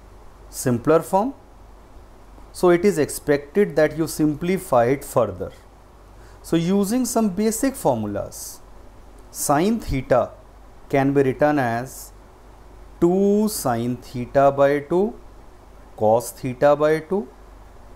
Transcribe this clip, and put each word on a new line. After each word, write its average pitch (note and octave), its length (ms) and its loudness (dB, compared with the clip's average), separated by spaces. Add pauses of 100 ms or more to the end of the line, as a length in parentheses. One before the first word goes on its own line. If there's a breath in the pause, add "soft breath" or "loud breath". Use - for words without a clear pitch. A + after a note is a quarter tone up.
(500)
simpler C3+ 500 0
form. G3+ 320 -2 (1200)
So - 160 2
it F3 160 4
is F#3 140 2
expected D3 800 -2
that D3+ 200 2
you D#3+ 100 -2
simplify D#3 800 0
it C#3 180 0
further. F#2+ 480 -4 (880 loud breath)
So - 140 -2
using G3+ 500 0
some A3+ 240 0
basic A3 440 -2
formulas, G#2+ 840 -4 (720)
sine F#3+ 500 0
theta C3 520 0 (580)
can C#3 240 2
be C#3 80 4
written D3 360 0
as A#2+ 540 -6 (880)
two G3+ 480 2
sine B2 480 -4
theta C#3 540 0
by C#3 300 2
two F#3 340 -2 (840)
cos A2 340 2
theta C#3+ 460 0
by D3+ 240 2
two, G3 260 -4 (680)